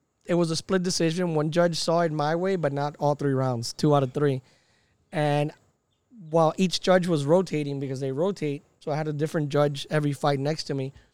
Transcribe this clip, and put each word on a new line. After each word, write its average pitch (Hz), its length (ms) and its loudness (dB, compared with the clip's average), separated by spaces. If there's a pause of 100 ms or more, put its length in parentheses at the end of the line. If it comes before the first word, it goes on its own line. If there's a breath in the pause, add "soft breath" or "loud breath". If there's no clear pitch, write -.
(260)
it 180 80 0
was 170 160 0
a 160 60 -4
split 190 260 -2
decision. 170 520 0
One 151 160 0
judge 170 280 2
saw 170 220 2
it 165 120 0
my 151 240 0
way, 190 200 0
but 151 160 0
not 143 260 -4
all 147 160 2
three 143 200 0
rounds, 127 380 -2
two 151 220 2
out 139 80 4
of 131 100 -2
three. 143 280 0 (720 soft breath)
And 147 400 0 (800)
while 160 260 4
each 185 240 0
judge 185 260 4
was 151 200 0
rotating, 151 540 0
because 135 200 -6
they 139 100 -4
rotate, 147 520 -4 (180)
so 160 100 -8
I 143 60 -2
had 151 100 -4
a 151 60 -4
different 151 380 -2
judge 147 400 0
every 147 240 0
fight 143 260 -2
next 151 240 -4
to 147 100 -6
me. 135 200 -6 (200 soft breath)